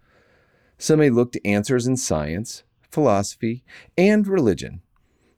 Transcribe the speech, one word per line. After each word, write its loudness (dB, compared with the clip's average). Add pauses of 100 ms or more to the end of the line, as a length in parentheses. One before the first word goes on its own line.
(760)
Some 2
may 4
look 2
to -10
answers 0
in 0
science, -6 (300)
philosophy, -2 (340)
and 4
religion. -2 (540)